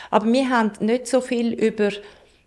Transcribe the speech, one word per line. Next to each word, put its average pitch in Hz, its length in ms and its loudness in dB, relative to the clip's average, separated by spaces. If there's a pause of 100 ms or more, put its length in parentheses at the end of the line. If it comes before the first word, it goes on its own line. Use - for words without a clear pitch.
(100)
Aber 214 220 2
wir 262 160 2
haben 226 320 0
nicht 240 260 0
so 254 140 2
viel 233 320 -2
über 214 380 0 (560)